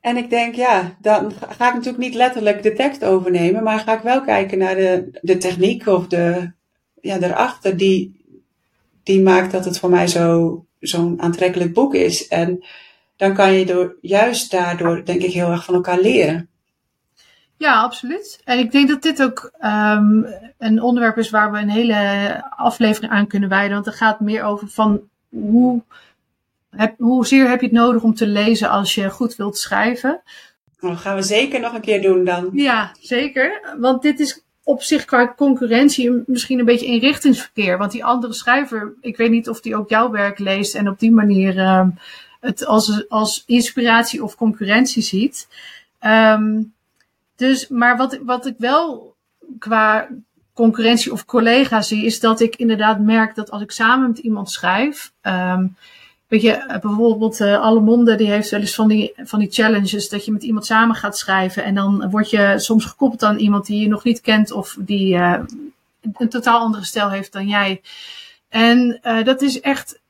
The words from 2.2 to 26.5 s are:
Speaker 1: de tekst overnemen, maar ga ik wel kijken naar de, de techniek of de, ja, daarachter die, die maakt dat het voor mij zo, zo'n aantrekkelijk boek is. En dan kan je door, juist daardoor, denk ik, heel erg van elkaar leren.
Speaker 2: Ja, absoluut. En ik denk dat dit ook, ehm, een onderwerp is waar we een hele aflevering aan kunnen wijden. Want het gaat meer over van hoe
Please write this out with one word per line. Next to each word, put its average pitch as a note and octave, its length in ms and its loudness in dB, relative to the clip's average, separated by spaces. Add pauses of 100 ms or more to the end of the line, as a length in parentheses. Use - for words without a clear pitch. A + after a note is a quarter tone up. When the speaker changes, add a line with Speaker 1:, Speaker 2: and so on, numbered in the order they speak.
Speaker 1:
de G#3+ 100 2
tekst C4+ 320 -4
overnemen, F3+ 580 0
maar G#3+ 160 0
ga A3 180 -2
ik A3 60 -8
wel B3 180 0
kijken G3 380 0
naar F#3 160 0
de, F#3 480 -2
de F3+ 160 2
techniek F#3 480 -2
of F3+ 200 2
de, F3 440 -2 (500)
ja, G3 180 -6
daarachter F3+ 580 -2
die, F#3+ 480 0 (760)
die F#3+ 200 2
maakt F#3 300 4
dat F#3 120 -4
het F3+ 140 -6
voor F3+ 120 0
mij F3 160 4
zo, E3+ 580 0 (160)
zo'n E3+ 420 -2
aantrekkelijk F3 520 0
boek C4+ 200 2
is. F3 340 0
En E3+ 360 -2 (520)
dan G3 180 0
kan G3 180 4
je F#3+ 140 4
door, F3+ 340 -2
juist G#3+ 500 0
daardoor, E3+ 540 -2
denk F3+ 180 -2
ik, F3+ 100 -2
heel F3 180 -2
erg E3+ 140 -4
van F3+ 100 -4
elkaar F3+ 260 0
leren. E3+ 460 2 (1080)
Speaker 2:
Ja, C4+ 240 2
absoluut. B3 640 -6
En B3 140 0
ik A#3+ 140 -2
denk C#4 160 4
dat C#4+ 140 -2
dit D4+ 200 0
ook, - 360 -4
ehm, G#3+ 640 2 (360)
een A3 240 2
onderwerp A#3 360 2
is A3 120 -2
waar G#3+ 220 0
we G#3 60 -4
een G#3 120 -2
hele G#3 720 0 (140)
aflevering A3 560 0
aan G#3 140 2
kunnen G3 220 -2
wijden. G3 240 0
Want G3+ 140 -4
het A3 80 -10
gaat A3 260 0
meer G#3+ 220 -2
over G#3 260 -6
van G#3+ 320 0 (280)
hoe A#3 540 2 (880)